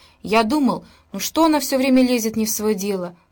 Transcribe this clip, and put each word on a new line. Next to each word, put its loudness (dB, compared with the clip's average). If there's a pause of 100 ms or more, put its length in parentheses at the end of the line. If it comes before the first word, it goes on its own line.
(220)
Я 2
думал, 0 (280)
ну -10
что 0
она 2
все -2
время 4
лезет 0
не -2
в -4
свое -2
дело, -6 (160)